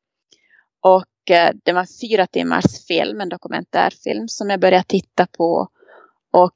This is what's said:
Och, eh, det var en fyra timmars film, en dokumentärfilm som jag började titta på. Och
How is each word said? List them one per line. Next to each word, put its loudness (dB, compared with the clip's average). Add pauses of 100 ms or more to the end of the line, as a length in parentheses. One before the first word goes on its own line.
(800)
Och, 2
eh, 4 (100)
det 0
var 0
en -8 (140)
fyra 0
timmars -4
film, -4
en -8
dokumentärfilm -4
som -10
jag -2
började 2
titta -2 (100)
på. -2 (680)
Och 4